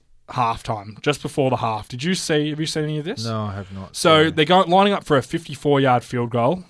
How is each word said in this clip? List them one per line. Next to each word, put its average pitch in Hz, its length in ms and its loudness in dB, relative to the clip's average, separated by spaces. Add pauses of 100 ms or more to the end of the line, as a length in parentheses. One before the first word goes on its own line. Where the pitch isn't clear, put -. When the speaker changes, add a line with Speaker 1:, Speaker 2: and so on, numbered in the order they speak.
(320)
Speaker 1:
halftime, 113 680 -4
just 147 200 0
before 135 280 0
the 123 60 2
half. 113 320 -4
Did 123 160 -10
you 180 100 0
see, 151 360 0
have 151 100 -8
you 160 60 -2
seen 156 180 -4
any 151 160 -4
of 147 60 -8
this? 170 180 -8
Speaker 2:
No, 110 200 -4
I 104 100 -6
have 98 180 -12
not. 95 240 -14
Speaker 1:
So 156 280 4
Speaker 2:
Yeah. 160 80 2
Speaker 1:
they're 156 120 2
going, 180 260 4
lining 196 220 4
up 185 140 -4
for 151 100 2
a 131 80 4
fifty-four - 560 -2
yard 127 240 4
field 120 280 -4
goal, 131 380 0